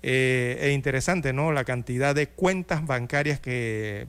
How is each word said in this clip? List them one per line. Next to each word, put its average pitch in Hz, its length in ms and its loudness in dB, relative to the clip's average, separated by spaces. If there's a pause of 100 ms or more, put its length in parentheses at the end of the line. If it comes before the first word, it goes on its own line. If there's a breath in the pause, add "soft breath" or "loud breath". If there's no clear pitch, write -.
Eh, 127 580 2
es 143 140 2
interesante, 135 580 0
¿no? 151 200 0
La 135 120 0
cantidad 127 500 0
de 147 120 2
cuentas 180 580 0
bancarias 139 560 0
que, 113 680 -4